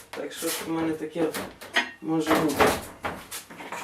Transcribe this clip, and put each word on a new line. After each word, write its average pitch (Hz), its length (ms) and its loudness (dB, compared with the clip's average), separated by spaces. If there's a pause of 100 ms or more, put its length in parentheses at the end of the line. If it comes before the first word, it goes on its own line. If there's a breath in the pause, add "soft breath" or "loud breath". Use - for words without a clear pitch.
(100)
так - 220 -6
що 165 160 -4
ж 160 60 0 (120)
в 160 40 -2
мене 160 220 2
таке 156 320 -2 (800)
може 156 320 4
бути. 151 300 6 (1200)